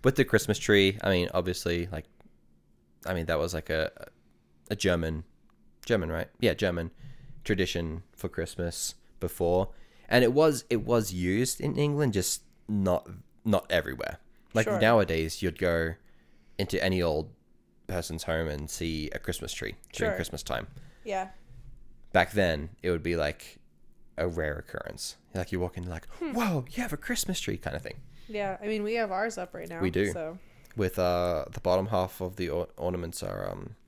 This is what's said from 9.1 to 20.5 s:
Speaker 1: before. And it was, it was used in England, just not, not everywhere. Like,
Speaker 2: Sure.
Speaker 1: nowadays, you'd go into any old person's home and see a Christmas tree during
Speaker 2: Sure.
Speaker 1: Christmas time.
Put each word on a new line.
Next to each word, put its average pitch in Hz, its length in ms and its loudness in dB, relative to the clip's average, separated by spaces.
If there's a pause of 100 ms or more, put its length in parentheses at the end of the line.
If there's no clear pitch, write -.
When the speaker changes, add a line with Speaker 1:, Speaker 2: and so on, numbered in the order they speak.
Speaker 1:
before. 90 480 2 (400)
And 123 160 6
it 120 80 4
was, 151 360 4
it 113 140 2
was 113 300 2
used 92 480 0
in - 160 -2
England, 147 340 2
just 95 300 0 (260)
not, 98 420 2 (360)
not 101 240 2
everywhere. 65 480 0 (360)
Like, 110 120 6
Speaker 2:
Sure. 104 160 2
Speaker 1:
nowadays, 90 600 4
you'd 87 180 -2
go 85 340 2 (640)
into - 260 -2
any 92 180 2
old 80 280 2 (580)
person's 85 360 -4
home 80 260 0
and 73 200 -6
see 80 440 -4
a - 60 -4
Christmas - 340 -6
tree - 220 -6 (180)
during 220 180 0
Speaker 2:
Sure. - 60 -2
Speaker 1:
Christmas - 260 -6
time. 58 240 -4 (380)